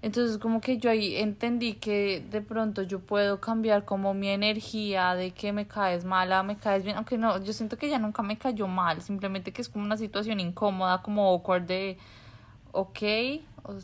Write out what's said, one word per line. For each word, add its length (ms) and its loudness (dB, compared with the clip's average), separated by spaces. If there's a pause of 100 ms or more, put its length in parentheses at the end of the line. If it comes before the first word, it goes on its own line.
Entonces, 360 0
como 220 0
que 180 0
yo 100 2
ahí 280 2
entendí 580 0
que 560 0
de 100 -2
pronto 400 -2
yo 200 -4
puedo 380 2
cambiar 460 2
como 300 0
mi 140 -2
energía 840 0
de 160 -2
que 240 -4
me 140 -2
caes 380 0
mala, 360 4
me 160 -2
caes 260 2
bien, 140 -4
aunque 220 -2
no, 240 2
yo 100 -4
siento 240 -6
que 80 -4
ella 140 2
nunca 240 -2
me 120 -2
cayó 300 -2
mal, 380 0
simplemente 500 -4
que 80 -8
es 80 -8
como 160 -6
una 120 0
situación 420 -2
incómoda, 640 0
como 260 4
awkward 380 2
de, 320 -2 (720)
ok, 280 -2 (600)
o 120 -10 (100)